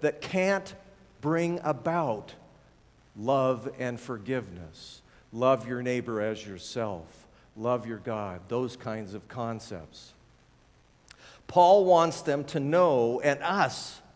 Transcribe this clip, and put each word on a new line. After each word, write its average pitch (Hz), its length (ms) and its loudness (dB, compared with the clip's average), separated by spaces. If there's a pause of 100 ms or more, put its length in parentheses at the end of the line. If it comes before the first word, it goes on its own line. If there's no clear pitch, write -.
that - 220 0
can't 190 520 0 (460)
bring 165 420 0
about 143 720 -2 (840)
love 131 640 0
and 123 220 -4
forgiveness?" 101 1000 -8 (300)
Love 120 360 2
your 123 140 -4
neighbor 120 380 -2
as 107 260 -4
yourself. 95 800 -8 (300)
Love 117 300 -2
your 113 120 -8
God. 101 500 -6
Those 120 280 -4
kinds 110 380 -10
of 101 140 -14
concepts. 110 840 -10 (1300)
Paul 185 380 8
wants 170 380 6
them 143 220 0
to 143 160 -4
know, 139 600 4
and 139 220 2
us, 170 580 0 (160)